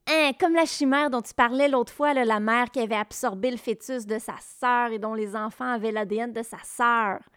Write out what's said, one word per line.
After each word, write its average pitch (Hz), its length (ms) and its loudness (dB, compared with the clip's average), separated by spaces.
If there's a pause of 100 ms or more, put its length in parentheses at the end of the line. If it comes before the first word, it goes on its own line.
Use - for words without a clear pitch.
Hein, 294 300 2
comme 339 160 2
la 330 120 4
chimère 285 440 2
dont 247 120 -2
tu - 120 -16
parlais 262 360 4
l'autre 247 240 0
fois, 294 200 2
là, 262 120 2
la 220 160 2
mère 233 300 2
qui 262 100 -2
avait 220 120 -2
absorbé 214 580 -2
le 240 60 -4
fœtus 233 480 -6
de 214 140 -4
sa - 160 -10 (240)
sœur 240 320 2
et 220 80 -4
dont 220 140 -4
les 214 240 -4
enfants 220 340 -4
avaient 220 220 -2
l'A 214 100 -2
D 208 140 -2
N 240 160 -4
de 226 100 -6
sa 233 220 -14
sœur. 233 560 2 (160)